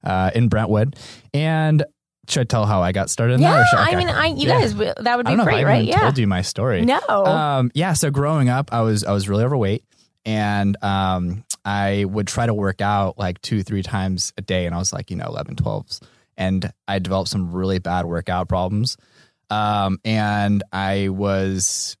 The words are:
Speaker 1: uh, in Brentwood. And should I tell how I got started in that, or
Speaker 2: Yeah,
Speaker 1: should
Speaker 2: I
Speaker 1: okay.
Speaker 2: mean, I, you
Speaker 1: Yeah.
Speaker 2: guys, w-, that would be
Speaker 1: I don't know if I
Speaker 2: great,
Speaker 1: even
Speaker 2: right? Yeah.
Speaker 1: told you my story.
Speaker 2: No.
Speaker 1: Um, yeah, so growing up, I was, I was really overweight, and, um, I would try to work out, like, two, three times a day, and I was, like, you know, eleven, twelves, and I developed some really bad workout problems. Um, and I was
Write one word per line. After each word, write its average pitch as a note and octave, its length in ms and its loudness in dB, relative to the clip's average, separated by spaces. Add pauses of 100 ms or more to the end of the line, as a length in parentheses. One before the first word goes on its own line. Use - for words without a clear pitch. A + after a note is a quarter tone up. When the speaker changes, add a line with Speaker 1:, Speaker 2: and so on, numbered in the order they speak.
Speaker 1:
uh, F#2 320 0
in A#2 140 4
Brentwood. G#2+ 460 2 (380)
And D#3 500 2 (440)
should C#3 140 -2
I - 20 2
tell A2 240 2
how G2 160 4
I F2+ 80 2
got F#2+ 180 -2
started A#2+ 240 2
in B2+ 80 4
that, D4 140 6
or - 20 6
Speaker 2:
Yeah, F5+ 80 8
Speaker 1:
should F5 140 4
Speaker 2:
I - 80 4
Speaker 1:
okay. - 80 2
Speaker 2:
mean, F4+ 140 0
I, D#4 180 0
you D4 200 0
Speaker 1:
Yeah. - 120 4
Speaker 2:
guys, G#3+ 140 2
w-, G#3 240 -2
that A#3+ 200 0
would A#3+ 80 -2
be G#3+ 60 0
Speaker 1:
I F3 40 2
don't - 20 4
know A#3 60 4
if F#3 40 4
I - 40 4
Speaker 2:
great, - 100 2
Speaker 1:
even - 60 2
Speaker 2:
right? A3 180 4
Yeah. F#4+ 160 2
Speaker 1:
told C#3 180 2
you G#2+ 80 2
my F#2 160 0
story. A#2 420 0
Speaker 2:
No. C4+ 140 2
Speaker 1:
Um, D#3 720 0
yeah, E3+ 200 0
so D3+ 180 0
growing C#3+ 360 2
up, B2+ 240 0
I A#2 100 0
was, A2 220 2
I G2+ 100 0
was G2 140 -2
really G#2 160 2
overweight, A#2 400 0 (400)
and, G#2 600 0
um, F#2+ 600 -2 (220)
I G2+ 420 -2
would G2+ 200 -4
try A#2 180 -2
to A2+ 80 0
work G2 280 -2
out, G2+ 360 0
like, F#2 240 -4
two, G#2 220 -2
three G2 180 -4
times F#2+ 560 -4
a G2 60 -10
day, F#2 240 -2
and E2+ 80 -4
I - 20 -2
was, F#2 160 -2
like, - 160 -10
you - 80 -8
know, - 80 -8
eleven, - 300 -10
twelves, - 460 -6 (360)
and F#2 340 -2 (160)
I G2 120 -2
developed F#2+ 320 -2
some F2+ 200 -4
really F#2 280 -2
bad F2+ 260 -2
workout E2+ 420 -4
problems. F#2+ 500 -2 (520)
Um, G#2 560 0
and G#2 560 0 (100)
I G2 380 -2
was F#2+ 920 -2